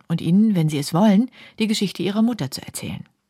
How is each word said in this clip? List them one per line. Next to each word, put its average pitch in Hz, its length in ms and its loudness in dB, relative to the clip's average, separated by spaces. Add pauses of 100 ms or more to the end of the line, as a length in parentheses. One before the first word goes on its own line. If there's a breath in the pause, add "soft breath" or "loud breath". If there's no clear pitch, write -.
und 165 120 -2
ihnen, 208 340 4
wenn 160 140 2
sie 151 100 -2
es 139 140 -4
wollen, 208 380 4 (280 loud breath)
die 214 100 0
Geschichte 208 340 -2
ihrer 196 180 -2
Mutter 220 300 -2
zu - 100 -12
erzählen. - 440 -12 (260)